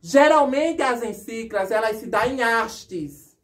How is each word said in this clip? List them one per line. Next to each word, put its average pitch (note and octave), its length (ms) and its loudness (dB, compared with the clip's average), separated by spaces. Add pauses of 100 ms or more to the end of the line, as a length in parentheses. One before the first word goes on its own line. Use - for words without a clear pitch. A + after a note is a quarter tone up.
Geralmente D4 800 4
as B3 220 0
encíclicas, G#3+ 720 -6
elas A3 240 0
se - 100 -12
dão G#3 180 0
em C4 160 -2
hastes G#3+ 1040 -4